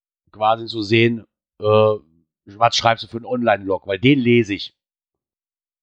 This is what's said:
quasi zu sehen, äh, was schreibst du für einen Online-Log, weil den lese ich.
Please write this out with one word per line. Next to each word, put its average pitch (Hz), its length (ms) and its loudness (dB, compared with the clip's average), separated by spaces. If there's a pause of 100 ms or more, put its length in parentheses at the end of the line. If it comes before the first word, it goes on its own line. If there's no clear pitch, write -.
(320)
quasi 110 340 -2
zu 110 160 -8
sehen, 113 440 0 (340)
äh, - 40 -12 (840)
was 107 300 -2
schreibst 113 280 -2
du - 40 -20
für 117 100 -12
einen 117 80 -16
Online-Log, 101 600 -2
weil 98 120 -4
den 135 200 4
lese 117 360 2
ich. - 200 -14 (1080)